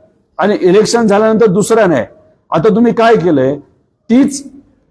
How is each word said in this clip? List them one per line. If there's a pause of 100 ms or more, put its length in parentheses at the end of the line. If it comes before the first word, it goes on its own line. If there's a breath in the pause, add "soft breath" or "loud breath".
(380)
आणि
इलेक्शन
झाल्यानंतर
दुसरा
न्याय. (440)
आता
तुम्ही
काय
केलंय, (540)
तीच (460)